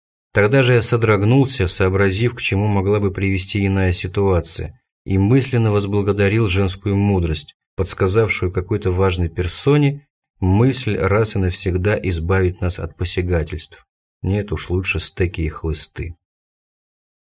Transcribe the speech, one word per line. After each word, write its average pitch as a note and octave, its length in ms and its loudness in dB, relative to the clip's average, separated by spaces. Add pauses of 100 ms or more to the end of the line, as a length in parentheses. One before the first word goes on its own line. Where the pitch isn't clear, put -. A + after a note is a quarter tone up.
(320)
Тогда A2+ 300 4
же B2 120 4
я A2+ 80 4
содрогнулся, A2 840 2
сообразив, G2 720 0
к - 40 -14
чему G2+ 280 0
могла G2+ 320 0
бы G2 100 0
привести F#2+ 560 -2
иная F#2+ 260 2
ситуация, F2+ 880 -2 (240)
и G2 140 0
мысленно A2+ 540 2
возблагодарил G2+ 720 0
женскую G2 480 -2
мудрость, F#2+ 640 0 (180)
подсказавшую F#2+ 800 0
какой-то F#2+ 400 -2
важной F2+ 360 0
персоне C#3 800 0 (320)
мысль G#2 580 2
раз G2+ 380 0
и G#2 60 0
навсегда F#2 600 0
избавить F2+ 600 0
нас F2 180 -4
от E2+ 180 -10
посягательств. F2 880 -4 (380)
Нет G2+ 300 -2
уж, - 180 -6
лучше F#2 300 -2
стеки - 400 -4
и D#2+ 80 -2
хлысты. - 640 -8 (1160)